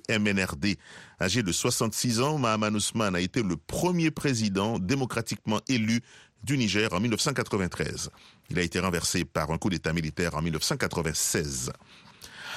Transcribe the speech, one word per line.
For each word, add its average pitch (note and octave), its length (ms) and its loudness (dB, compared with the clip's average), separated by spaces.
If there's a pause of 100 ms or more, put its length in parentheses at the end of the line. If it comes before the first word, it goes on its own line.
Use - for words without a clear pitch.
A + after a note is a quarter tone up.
M G#2+ 180 2
N G2 160 2
R E2+ 140 -4
D. F#2 200 0 (440)
Âgé F#2 220 2
de F2 100 0
soixante-six A#2 680 0
ans, D3+ 180 2
Mahaman A2 380 2
Ousmane G#2 400 0
a F2 60 2
été G2+ 220 0
le F2 120 0
premier E3 560 0
président A2 680 0
démocratiquement A2+ 920 -2
élu A#2 320 2 (420)
du C3+ 140 0
Niger A2 360 2
en F2 60 2
mille A#2 120 2
neuf G#2 100 0
cent D3 120 0
quatre-vingt-treize. - 760 -2 (400)
Il E2+ 100 0
a F2 40 2
été F2 160 0
renversé E2+ 440 0
par D#2 280 -2
un E2 60 0
coup - 120 0
d'État D#2+ 240 0
militaire D#2+ 420 -2
en D2+ 60 -2
mille E2 120 0
neuf D2+ 100 -2
cent D#3 120 0
quatre-vingt-seize. D#2 960 -2 (840)